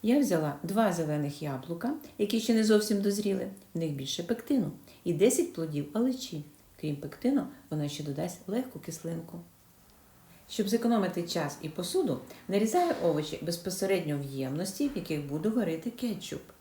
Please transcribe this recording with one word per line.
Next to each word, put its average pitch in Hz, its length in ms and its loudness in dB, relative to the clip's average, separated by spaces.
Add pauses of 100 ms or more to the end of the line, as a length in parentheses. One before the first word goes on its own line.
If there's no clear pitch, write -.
Я 247 140 6
взяла 160 440 2
два 196 300 4
зелених 151 480 0
яблука, 170 520 -4 (240)
які 214 220 2
ще 226 140 2
не 220 100 6
зовсім 208 380 4
дозріли, 202 460 0 (260)
в 170 60 -2
них 160 120 -2
більше 135 320 -4
пектину, 226 480 0 (320)
і 175 100 0
десять 220 400 4
плодів 151 400 -4
алечі. 226 500 -2 (380)
Крім 151 140 -2
пектину, 247 520 0 (220)
вона 151 200 0
ще 143 140 -8
додасть 151 440 -4
легку 233 320 -4
кислинку. 165 600 -8 (1080)
Щоб 196 200 0
зекономити 208 540 2
час 160 380 -2
і 156 80 -6
посуду, 180 500 0 (280)
нарізаю 254 460 4 (100)
овочі 156 380 2
безпосередньо 170 760 0
в 143 40 -4
ємності, 139 640 -2
в 269 100 -2
яких 147 280 -4
буду 156 260 0
варити 196 400 0
кетчуп. - 500 -6 (200)